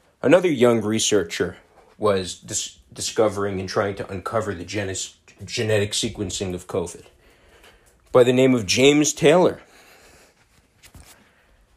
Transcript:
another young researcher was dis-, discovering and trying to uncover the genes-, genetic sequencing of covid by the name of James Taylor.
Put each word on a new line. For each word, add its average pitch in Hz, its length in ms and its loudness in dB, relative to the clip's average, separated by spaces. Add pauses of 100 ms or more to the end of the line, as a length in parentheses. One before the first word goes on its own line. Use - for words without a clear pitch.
(220)
another 180 260 4
young 120 320 4
researcher 101 760 -2 (420)
was 95 360 -2
dis-, - 440 -10 (140)
discovering 101 680 -2
and 92 100 -8
trying 101 280 -2
to - 140 -12
uncover 98 440 -6
the 87 100 -12
genes-, 95 520 -8 (280)
genetic 107 480 -2
sequencing 101 640 -6
of 87 120 -12
covid - 380 -8 (1080)
by 123 100 8
the 127 100 6
name 131 220 4
of 110 120 -2
James 139 460 2
Taylor. 147 480 4 (2250)